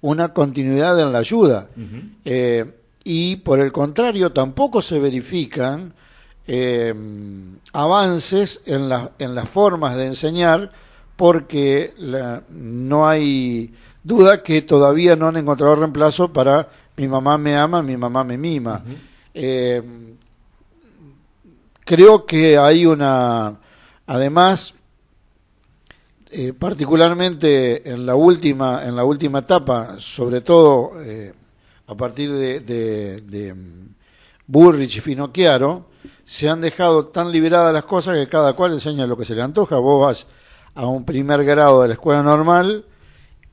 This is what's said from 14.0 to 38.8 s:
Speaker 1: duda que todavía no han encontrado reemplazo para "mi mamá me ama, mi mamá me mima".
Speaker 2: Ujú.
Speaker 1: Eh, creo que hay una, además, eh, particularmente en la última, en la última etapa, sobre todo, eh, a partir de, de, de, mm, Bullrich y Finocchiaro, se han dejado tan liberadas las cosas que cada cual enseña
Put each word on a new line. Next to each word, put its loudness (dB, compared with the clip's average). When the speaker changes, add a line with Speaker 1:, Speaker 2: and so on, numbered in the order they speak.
Speaker 1:
duda 4
que 0
todavía 4
no 0
han -4
encontrado 2
reemplazo 0
para 2
"mi -4
mamá 0
me -2
ama, 0
mi -6
mamá -4
me -8
mima". -8
Speaker 2:
Ujú. -16
Speaker 1:
Eh, -4
creo 8
que 4
hay 4
una, 0
además, 0
eh, -8
particularmente 0
en -10
la 0
última, 2
en -8
la -2
última -2
etapa, -2
sobre -8
todo, 4
eh, -16
a -16
partir -8
de, -6
de, -8
de, -14
mm, -20
Bullrich 6
y -10
Finocchiaro, 0
se -6
han -4
dejado 0
tan -6
liberadas 2
las -2
cosas -4
que -2
cada 0
cual -2
enseña -6